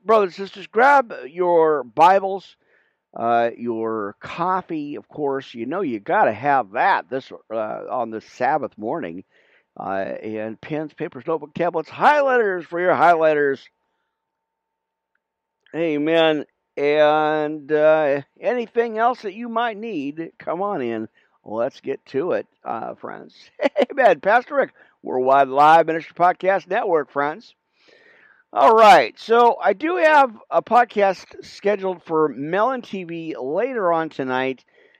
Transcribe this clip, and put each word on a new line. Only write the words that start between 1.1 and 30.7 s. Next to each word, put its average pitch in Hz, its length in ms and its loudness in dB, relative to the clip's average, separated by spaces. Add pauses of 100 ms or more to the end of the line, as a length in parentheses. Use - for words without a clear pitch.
your 160 540 2
Bibles, 190 720 2 (600)
uh, 117 400 0
your 113 640 -6
coffee, 170 760 -6
of - 120 -18
course. 139 460 -6
You 113 100 -10
know 160 160 -6
you 127 180 -6
gotta 165 360 0
have 123 380 -2
that 147 360 0
this, 131 240 -10 (180)
uh, 110 400 -6
on 117 200 -6
this 110 160 -12
Sabbath 131 500 -4
morning. 107 480 -8 (540)
Uh, 95 140 -8 (300)
and 110 380 -10
pens, 151 320 -10
papers, 135 340 -12
notebook, 151 280 -6
tablets, 170 340 -4
highlighters 233 760 0
for 170 160 -8
your 180 120 2
highlighters. 151 680 2 (2000)
Amen. 156 680 0 (320)
And, 151 960 0
uh, 151 500 2 (180)
anything 233 560 -4
else 233 260 0
that 196 120 -10
you 233 160 -12
might 226 260 -4
need, 165 600 -10
come 170 240 -8
on 202 180 -4
in. 113 280 -6 (360)
Let's 117 360 -6
get - 260 -10
to 151 260 -4
it, 107 140 -4 (180)
uh, 120 300 -10
friends. - 400 -18 (280)
<laughs> - 280 -2
Amen. 220 300 -2
Pastor 240 340 0
Rick, 262 180 -2 (300)
Worldwide 131 460 2
Live 156 380 6
Ministry 160 280 -6
Podcast 180 540 0
Network, 175 420 -2
friends. 151 440 -6 (960)
All 175 220 6
right, 190 440 8
so 233 440 4
I 196 120 2
do 311 220 -4
have 294 400 4 (140)
a 160 120 0
podcast 208 800 0